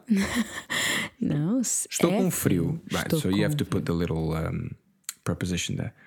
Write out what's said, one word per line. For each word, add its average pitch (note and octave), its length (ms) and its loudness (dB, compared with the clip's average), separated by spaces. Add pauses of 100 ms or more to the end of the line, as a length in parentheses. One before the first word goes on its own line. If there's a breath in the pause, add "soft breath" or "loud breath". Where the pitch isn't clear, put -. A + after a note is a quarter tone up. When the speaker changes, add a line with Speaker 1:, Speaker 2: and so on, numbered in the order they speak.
Speaker 1:
<laughs> - 0 - (1120 loud breath)
No. D#3+ 420 2
S-, - 280 -2
Speaker 2:
Estou - 220 2
Speaker 1:
é G3 60 2
Speaker 2:
com F#3+ 120 2
frio. F2+ 340 2
Speaker 1:
frio. D#3 180 -2 (100)
Speaker 2:
Right, F3 160 0
Speaker 1:
Estou D#3+ 140 2
Speaker 2:
so G2 80 0
you G2+ 120 4
have G#2 120 2
Speaker 1:
com D3 40 -2
Speaker 2:
to G#2+ 80 0
put F#2+ 200 0
Speaker 1:
frio. - 0 -
Speaker 2:
the F2 80 0
little, D#2+ 420 0
um, E2 400 -4 (480)
preposition F2+ 520 -2
there. - 160 -4 (160 loud breath)